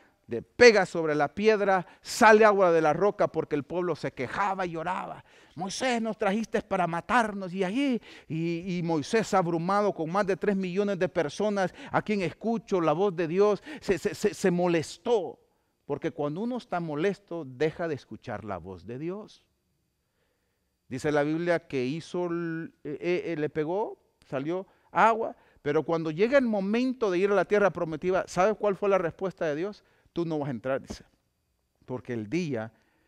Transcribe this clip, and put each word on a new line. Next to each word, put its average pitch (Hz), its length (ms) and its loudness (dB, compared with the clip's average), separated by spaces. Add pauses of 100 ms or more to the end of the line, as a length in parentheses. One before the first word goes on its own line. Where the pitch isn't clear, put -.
(280)
le 117 140 -4
pega 208 460 6
sobre 160 260 -2
la 147 220 0
piedra, 202 500 4 (160)
sale 220 440 8
agua 196 260 6
de 165 100 4
la 151 120 4
roca 185 340 2
porque - 280 -4
el 143 80 -2
pueblo 175 320 -2
se 139 160 -6
quejaba 190 540 -4
y 175 60 -6
lloraba. 165 520 -8 (320)
"Moisés, 233 460 -4
nos 220 160 -4
trajiste 208 460 -2
para 180 240 0
matarnos", 196 640 -2
y 190 100 -2
allí, 247 380 0 (260)
y, 170 500 -4
y 180 40 -2
Moisés 165 540 0
abrumado 185 580 0
con 160 180 -6
más 196 140 0
de 180 100 0
tres 202 200 0
millones 196 420 -2
de 175 120 0
personas 190 640 -2 (160)
a 160 100 2
quien 202 220 -2
escucho 196 580 -2
la 156 120 2
voz 185 220 0
de 165 120 -2
Dios, 196 360 2 (180)
se, 180 180 0
se, 170 160 -4
se, 196 180 -2
se 185 180 0
molestó, 175 880 0 (460)
porque 143 240 -4
cuando 147 320 -4
uno 240 160 -4
está 180 220 -6
molesto, 165 680 -4
deja 151 420 -4
de 160 60 -4
escuchar 110 520 -10
la 98 120 -6
voz 87 300 -14
de 120 100 -10
Dios. 175 480 -10 (1400)
Dice 131 220 -4
la 147 100 2
Biblia 165 460 0
que 131 180 -4
hizo, 165 460 -6
eh, 165 400 -6 (120)
eh, 160 440 -4
eh, 170 100 -4
le 147 120 -2
pegó, 180 500 -4 (280)
salió 160 380 -6 (260)
agua, 220 440 2 (260)
pero 147 220 0
cuando 165 260 -2
llega 220 300 2
el 262 60 4
momento 220 640 0
de 175 80 0
ir 196 100 2
a 202 60 2
la 175 100 4
tierra 202 240 4
prometida, 170 580 -2
¿sabe 202 280 2
cuál 208 200 0
fue 202 140 0
la 196 80 4
respuesta 175 480 -4
de 147 100 -2
Dios? 190 280 -8 (280)
"Tú 170 140 -4
no 160 140 -2
vas 139 80 -4
a 131 40 -4
entrar", 131 300 -4
dice, - 240 -14 (800)
"porque 123 280 -8
el 107 160 -6
día 131 420 -4 (360)